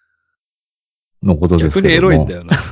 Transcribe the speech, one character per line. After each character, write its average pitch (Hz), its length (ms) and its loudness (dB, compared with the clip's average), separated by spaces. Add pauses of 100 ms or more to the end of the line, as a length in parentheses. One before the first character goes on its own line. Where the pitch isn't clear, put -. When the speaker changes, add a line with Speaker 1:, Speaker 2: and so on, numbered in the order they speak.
(1200)
Speaker 1:
の 95 140 2
こ 85 100 -2
と 85 100 2
で 80 140 2
す 190 100 0
け 196 60 0
ど - 0 -
も。 - 0 -
Speaker 2:
逆 - 0 -
に 170 60 2
エ 160 60 2
ロ 180 140 2
い 151 60 4
ん 76 80 -2
だ - 80 -8
よ - 80 -16
な。 - 140 0 (140)